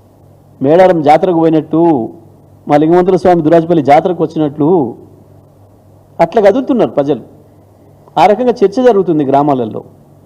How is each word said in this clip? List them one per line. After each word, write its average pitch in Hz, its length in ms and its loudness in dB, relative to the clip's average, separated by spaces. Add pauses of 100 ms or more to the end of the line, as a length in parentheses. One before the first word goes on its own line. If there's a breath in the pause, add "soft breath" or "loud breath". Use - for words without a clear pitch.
(640)
మేడారం 170 400 2
జాతరకు 160 360 2
పోయినట్టు, 160 680 0 (600)
మా 147 80 2
లింగమంతుల 180 400 2
స్వామి 175 260 2
దురాజపల్లి 165 400 0
జాతరకు 165 400 0
వచ్చినట్లు 151 720 -2 (1300)
అట్లా 170 220 -2
కదులుతున్నారు 208 480 0
ప్రజలు. 139 300 -4 (1000)
ఆ 165 80 4
రకంగా 220 240 0
చర్చ 196 320 -2
జరుగుతుంది 180 420 0
గ్రామాలలో. 135 600 -2 (420)